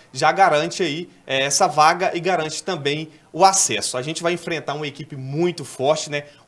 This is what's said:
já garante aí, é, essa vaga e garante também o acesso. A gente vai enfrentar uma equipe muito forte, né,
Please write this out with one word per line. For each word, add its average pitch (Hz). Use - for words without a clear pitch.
já 151
garante 165
aí, 165
é, 135
essa 143
vaga 165
e 175
garante 160
também 151
o 165
acesso. 131
A 131
gente 165
vai 170
enfrentar 165
uma 147
equipe 143
muito 147
forte, 151
né, 147